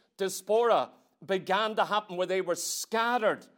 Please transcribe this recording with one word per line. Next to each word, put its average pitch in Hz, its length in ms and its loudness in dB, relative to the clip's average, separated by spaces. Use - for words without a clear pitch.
diaspora 196 720 2
began 190 520 0
to 208 100 2
happen 190 320 -2
where 180 100 0
they 185 140 0
were 170 140 -2
scattered 220 920 -2